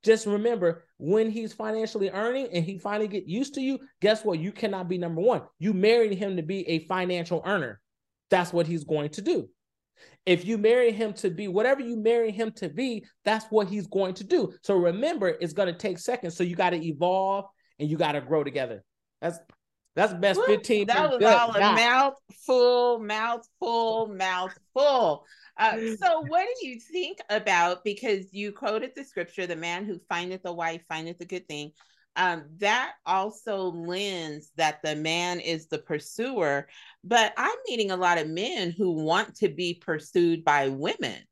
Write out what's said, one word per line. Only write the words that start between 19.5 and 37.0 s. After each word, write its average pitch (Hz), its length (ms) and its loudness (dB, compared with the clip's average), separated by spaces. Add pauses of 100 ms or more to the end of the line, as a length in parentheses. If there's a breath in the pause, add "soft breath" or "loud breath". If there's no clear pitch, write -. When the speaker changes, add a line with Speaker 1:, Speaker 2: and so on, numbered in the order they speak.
Speaker 1:
that's 196 180 2
the 175 60 -8
best 196 220 2
Speaker 2:
Woo, 494 60 2
Speaker 1:
fifteen 214 420 2
Speaker 2:
that 285 220 4
was 247 80 0
Speaker 1:
good 226 140 8
Speaker 2:
all 233 180 6
a 214 80 0
Speaker 1:
God. 202 180 6
Speaker 2:
mouthful, 247 1200 4
mouthful, 226 1080 -2
mouthful. 190 1160 0 (320 soft breath)
Uh, 220 220 2 (220)
so 330 260 2
what 359 220 2 (120)
do 349 60 -8
you 247 140 -12
think 349 380 -8 (100)
about, 180 560 2
because 202 480 -4
you 202 200 -8
quoted 214 440 -6
the 277 80 -14
scripture, 180 420 -8
"The 175 80 -6
man 170 300 -6
who 208 240 -8
findeth 180 380 -6
a 175 60 -8
wife 165 360 -6
findeth 165 320 -10
a 175 60 -14
good 180 200 -10
thing." 147 260 -12 (420 soft breath)
Um, 170 300 0 (140)
that 220 340 0 (140)
also 190 640 -2
lends 170 840 -8
that 156 260 0
the 156 140 -2
man 170 440 -2
is 160 260 -6
the 156 120 -6
pursuer, 160 880 -4 (360 loud breath)